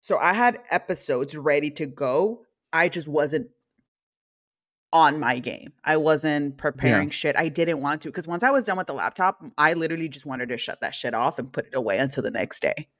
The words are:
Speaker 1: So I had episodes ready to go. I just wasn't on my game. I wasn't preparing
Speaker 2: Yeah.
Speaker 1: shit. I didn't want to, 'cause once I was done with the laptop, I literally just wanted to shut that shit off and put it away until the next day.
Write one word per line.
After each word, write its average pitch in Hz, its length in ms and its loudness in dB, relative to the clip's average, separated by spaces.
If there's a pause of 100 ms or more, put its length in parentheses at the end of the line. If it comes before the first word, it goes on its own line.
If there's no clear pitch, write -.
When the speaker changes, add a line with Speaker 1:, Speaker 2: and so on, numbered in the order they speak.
Speaker 1:
So 185 160 0
I 170 160 4
had 240 260 2 (120)
episodes 147 640 -2
ready 147 360 0
to 151 140 -6
go. 143 600 -2 (280)
I 170 160 4
just 165 180 -8
wasn't 147 400 0 (1400)
on 156 280 6
my 123 200 0
game. 120 320 -10 (120)
I 156 140 2
wasn't 147 600 2
preparing 131 520 2
Speaker 2:
Yeah. - 40 -8
Speaker 1:
shit. - 240 -2
I 165 120 2
didn't 165 300 0
want 143 220 -2
to, 156 100 -10
'cause 160 160 -8
once 175 160 -4
I 254 80 6
was 262 140 2
done 185 120 -2
with 185 100 -4
the - 60 -6
laptop, 170 500 -2 (140)
I 156 160 4
literally 165 360 -2
just 139 160 -16
wanted 127 240 -6
to 120 80 -4
shut - 240 -8
that - 140 -6
shit 120 180 -4
off 120 260 0
and 131 140 -8
put - 140 -6
it - 80 -10
away 107 240 0
until 139 240 -2
the 113 80 -2
next 107 300 -6
day. - 260 -2 (120)